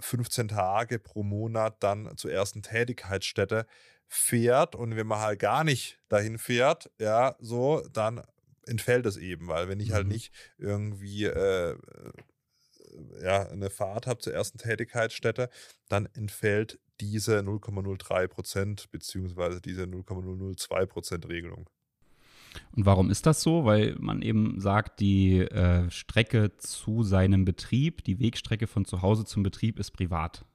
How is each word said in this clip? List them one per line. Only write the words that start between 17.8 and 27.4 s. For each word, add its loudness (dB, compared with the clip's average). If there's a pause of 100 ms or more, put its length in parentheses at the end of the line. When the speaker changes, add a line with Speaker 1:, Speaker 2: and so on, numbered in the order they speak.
Speaker 1:
null -4
drei -2
Prozent -6
beziehungsweise -6
diese -6
null -10
Komma -8
null -8
null -8
zwei -2
Prozent -8
Regelung. -10 (1040)
Speaker 2:
Und 2
warum 6
ist 2
das 4
so? 4
Weil 4
man -2
eben 2
sagt, 0
die, 6
äh, 4
Strecke 0
zu -2
seinem 6